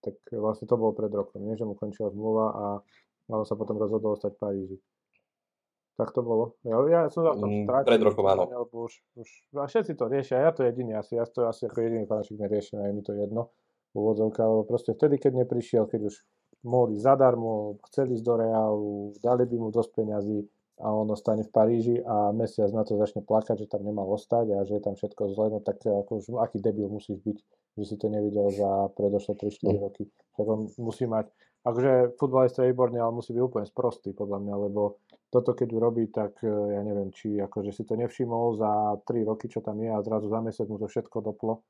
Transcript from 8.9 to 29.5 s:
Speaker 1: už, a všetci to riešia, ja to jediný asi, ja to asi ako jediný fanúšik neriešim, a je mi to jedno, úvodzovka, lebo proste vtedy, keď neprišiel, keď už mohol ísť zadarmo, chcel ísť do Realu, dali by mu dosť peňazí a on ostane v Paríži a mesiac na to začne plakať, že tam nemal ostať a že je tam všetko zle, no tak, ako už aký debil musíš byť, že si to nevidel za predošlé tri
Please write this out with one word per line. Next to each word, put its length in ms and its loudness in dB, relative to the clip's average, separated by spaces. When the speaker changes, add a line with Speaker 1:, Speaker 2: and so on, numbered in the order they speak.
Speaker 1:
už, 100 -18
a 80 -4
všetci 320 -2
to 80 0
riešia, 400 2
ja 80 4
to 80 -2
jediný 320 0
asi, 240 -4
ja 80 0
to 220 -4
asi 180 -4
ako 160 -2
jediný 240 0
fanúšik 320 -4
neriešim, 400 -2
a 80 -4
je 80 -2
mi 80 -6
to 160 -6
jedno, 320 -4
úvodzovka, 480 2
lebo 160 4
proste 320 -2
vtedy, 240 2
keď 240 2
neprišiel, 480 0
keď 160 -2
už 80 -4
mohol 320 2
ísť 80 -6
zadarmo, 880 4
chcel 240 0
ísť 80 -2
do 160 2
Realu, 800 0
dali 320 4
by 80 -2
mu 160 -4
dosť 240 2
peňazí 480 -2
a 160 -2
on 160 0
ostane 320 0
v 80 -8
Paríži 560 4
a 240 2
mesiac 400 0
na 160 -2
to 80 -2
začne 320 -2
plakať, 400 0
že 0 -
tam 160 -6
nemal 320 -4
ostať 400 0
a 80 0
že 160 -2
je 80 -4
tam 80 -2
všetko 400 -6
zle, 160 0
no 80 -4
tak, 240 -6
ako 400 -2
už 160 -8
aký 240 -2
debil 240 0
musíš 320 -8
byť, 200 -6
že 80 -8
si 160 -8
to 80 -4
nevidel 480 0
za 400 0
predošlé 400 0
tri 160 -4